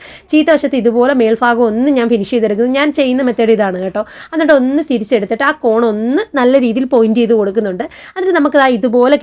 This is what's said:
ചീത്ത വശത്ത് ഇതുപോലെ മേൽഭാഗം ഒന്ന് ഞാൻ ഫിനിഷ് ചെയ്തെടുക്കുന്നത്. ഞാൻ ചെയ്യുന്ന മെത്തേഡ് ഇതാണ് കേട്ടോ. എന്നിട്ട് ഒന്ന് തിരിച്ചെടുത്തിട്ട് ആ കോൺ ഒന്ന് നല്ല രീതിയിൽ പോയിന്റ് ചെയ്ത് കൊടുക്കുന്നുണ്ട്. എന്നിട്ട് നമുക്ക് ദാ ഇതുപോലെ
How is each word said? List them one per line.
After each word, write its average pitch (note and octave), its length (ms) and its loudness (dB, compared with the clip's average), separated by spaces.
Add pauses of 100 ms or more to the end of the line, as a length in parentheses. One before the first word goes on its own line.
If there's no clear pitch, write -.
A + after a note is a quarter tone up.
(300)
ചീത്ത D#4 220 2
വശത്ത് C#4+ 240 0
ഇതുപോലെ A#3+ 380 0
മേൽഭാഗം A#3 500 0
ഒന്ന് A#3 280 0
ഞാൻ A#3+ 180 0
ഫിനിഷ് G3+ 220 -2
ചെയ്തെടുക്കുന്നത്. A3+ 440 0
ഞാൻ C#4+ 180 0
ചെയ്യുന്ന C4+ 300 0
മെത്തേഡ് A#3 280 0
ഇതാണ് G3 280 0
കേട്ടോ. F#3+ 260 -6 (280)
എന്നിട്ട് D#4 200 2
ഒന്ന് C4+ 360 2
തിരിച്ചെടുത്തിട്ട് A3 540 -2
ആ C#4+ 80 0
കോൺ A#3 340 0
ഒന്ന് A3+ 360 -2 (140)
നല്ല C4 240 2
രീതിയിൽ B3+ 260 0
പോയിന്റ് A3+ 340 2
ചെയ്ത് A#3 140 2
കൊടുക്കുന്നുണ്ട്. G3 500 -2
എന്നിട്ട് F#4 560 -6
നമുക്ക് D4 180 0
ദാ C4+ 100 4
ഇതുപോലെ B3 560 2